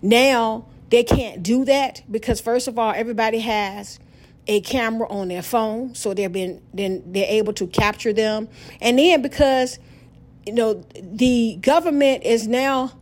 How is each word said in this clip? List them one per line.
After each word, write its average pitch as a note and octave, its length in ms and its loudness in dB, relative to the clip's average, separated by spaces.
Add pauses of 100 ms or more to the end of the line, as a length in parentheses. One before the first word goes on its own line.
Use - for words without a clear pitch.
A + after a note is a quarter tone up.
Now, A#3 640 2 (240)
they A#3+ 120 6
can't - 400 0
do A#3+ 220 0
that C4+ 440 0
because, A3 320 -4
first B3 280 -2
of A#3 100 -6
all, A3+ 160 0
everybody A3+ 460 -2
has G#3 580 -6 (480)
a G#3 140 2
camera A3+ 480 -2
on G3+ 180 -6
their F3+ 160 -6
phone, A#3 540 -2
so G3 180 -4
they've F#3+ 160 -2
been, F3+ 320 -6 (100)
then F#3+ 340 -4
they're F#3 220 -2
able G#3+ 260 0
to G3+ 120 -4
capture G#3 460 0
them. G#3+ 360 -2 (320)
And A#3+ 180 2
then D#4+ 220 6
because, C4 600 0 (680)
you G#3 60 -10
know, A3 320 0 (100)
the A3+ 680 0
government C#4+ 600 2
is A3+ 240 0
now C4 560 0